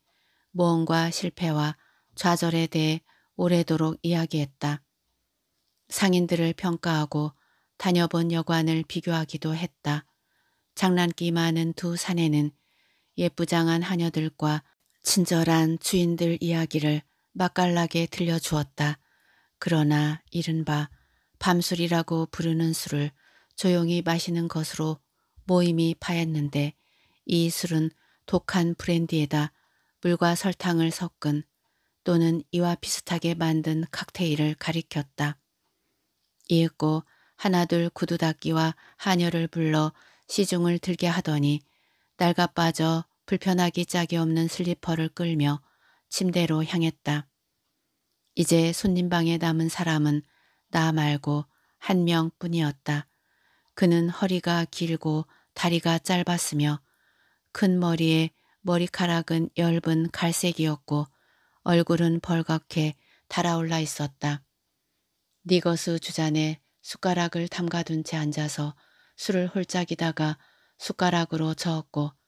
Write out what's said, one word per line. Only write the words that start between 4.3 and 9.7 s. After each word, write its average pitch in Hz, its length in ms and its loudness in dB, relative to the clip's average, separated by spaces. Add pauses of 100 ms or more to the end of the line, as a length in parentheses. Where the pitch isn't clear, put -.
상인들을 175 680 2
평가하고 156 800 -2 (440)
다녀본 170 560 2
여관을 160 560 0
비교하기도 160 680 -4
했다. 151 520 -6 (680)